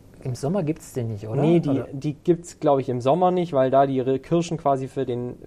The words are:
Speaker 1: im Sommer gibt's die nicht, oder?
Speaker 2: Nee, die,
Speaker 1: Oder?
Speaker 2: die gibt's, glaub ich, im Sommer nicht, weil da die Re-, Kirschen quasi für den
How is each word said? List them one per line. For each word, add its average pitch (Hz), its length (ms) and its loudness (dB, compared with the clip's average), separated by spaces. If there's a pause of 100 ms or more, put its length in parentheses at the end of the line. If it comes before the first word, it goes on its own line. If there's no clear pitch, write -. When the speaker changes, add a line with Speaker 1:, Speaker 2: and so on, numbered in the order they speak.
(220)
Speaker 1:
im 127 140 -6
Sommer 175 260 -2
gibt's 156 320 -6
die 127 80 -4
nicht, 110 260 -6
oder? 123 140 -2
Speaker 2:
Nee, 165 200 4
die, 147 80 -2
Speaker 1:
Oder? 135 240 -2
Speaker 2:
die 143 200 -6
gibt's, - 460 -2
glaub 143 200 4
ich, 127 100 -4
im 123 120 -2
Sommer 175 300 2
nicht, 175 220 -2
weil 131 180 2
da 139 160 6
die 131 140 0
Re-, 131 180 0
Kirschen 165 380 -2
quasi 135 300 -2
für 131 200 -4
den 123 400 -6